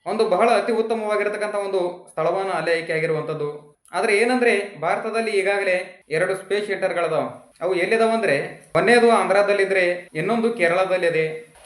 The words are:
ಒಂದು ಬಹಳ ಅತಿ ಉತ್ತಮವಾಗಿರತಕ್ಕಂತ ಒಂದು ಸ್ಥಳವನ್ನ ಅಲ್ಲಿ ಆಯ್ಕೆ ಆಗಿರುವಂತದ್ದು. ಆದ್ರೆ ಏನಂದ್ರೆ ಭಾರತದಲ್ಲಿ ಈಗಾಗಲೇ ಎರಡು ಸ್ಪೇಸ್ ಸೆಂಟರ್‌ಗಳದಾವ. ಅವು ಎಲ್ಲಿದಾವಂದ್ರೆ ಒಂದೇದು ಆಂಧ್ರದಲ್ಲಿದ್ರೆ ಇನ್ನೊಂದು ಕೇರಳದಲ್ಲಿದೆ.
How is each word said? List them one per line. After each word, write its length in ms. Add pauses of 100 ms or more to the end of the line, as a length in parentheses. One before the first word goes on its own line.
ಒಂದು 240
ಬಹಳ 200
ಅತಿ 220
ಉತ್ತಮವಾಗಿರತಕ್ಕಂತ 840
ಒಂದು 560
ಸ್ಥಳವನ್ನ 380
ಅಲ್ಲಿ 220
ಆಯ್ಕೆ 220
ಆಗಿರುವಂತದ್ದು. 840 (160)
ಆದ್ರೆ 240
ಏನಂದ್ರೆ 640
ಭಾರತದಲ್ಲಿ 500
ಈಗಾಗಲೇ 760
ಎರಡು 260
ಸ್ಪೇಸ್ 320
ಸೆಂಟರ್‌ಗಳದಾವ. 760 (180)
ಅವು 140
ಎಲ್ಲಿದಾವಂದ್ರೆ 920 (100)
ಒಂದೇದು 360
ಆಂಧ್ರದಲ್ಲಿದ್ರೆ 1040
ಇನ್ನೊಂದು 400
ಕೇರಳದಲ್ಲಿದೆ. 960 (180)